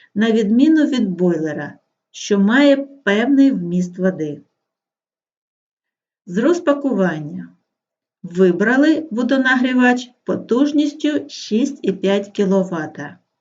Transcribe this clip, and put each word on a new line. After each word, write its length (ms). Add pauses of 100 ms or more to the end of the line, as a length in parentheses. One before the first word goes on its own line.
(140)
на 160
відміну 560
від 220
бойлера, 720 (320)
що 280
має 380
певний 720
вміст 480
води. 420 (1900)
З 120
розпакування. 1120 (720)
Вибрали 880
водонагрівач 1000 (140)
потужністю 1040
шість 540
і 100
п'ять 360
кіловата, 880 (220)